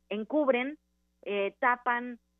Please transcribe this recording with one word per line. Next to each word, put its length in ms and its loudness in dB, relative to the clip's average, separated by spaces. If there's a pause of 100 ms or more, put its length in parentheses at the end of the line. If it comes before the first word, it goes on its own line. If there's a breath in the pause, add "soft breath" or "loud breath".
encubren, 680 0 (460)
eh, 360 -2
tapan, 600 0 (200)